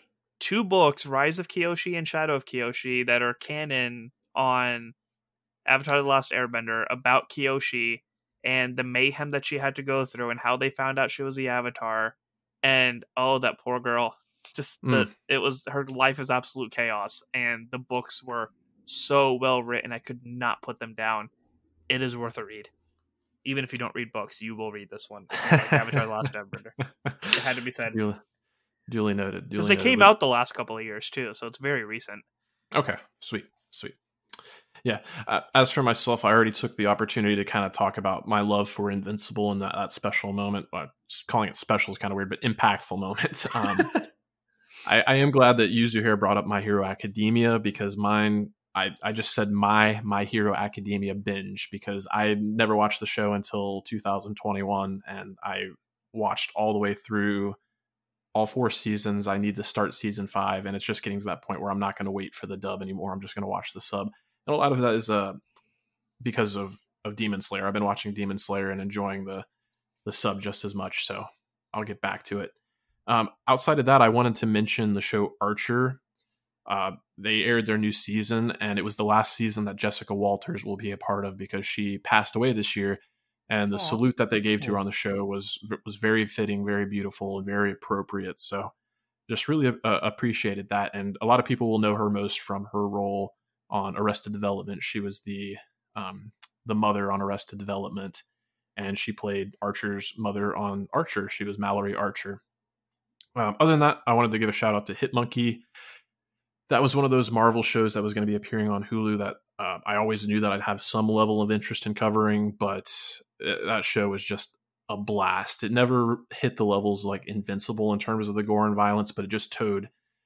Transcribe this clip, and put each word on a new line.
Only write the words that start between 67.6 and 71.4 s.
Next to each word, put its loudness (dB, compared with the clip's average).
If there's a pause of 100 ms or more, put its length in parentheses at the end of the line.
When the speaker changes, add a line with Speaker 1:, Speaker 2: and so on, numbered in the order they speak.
Speaker 2:
I've -2
been 0
watching -2
Demon -4
Slayer -2
and -4
enjoying -4
the, -10 (600)
the -6
sub 0
just -6
as -6
much, -4
so -6 (480)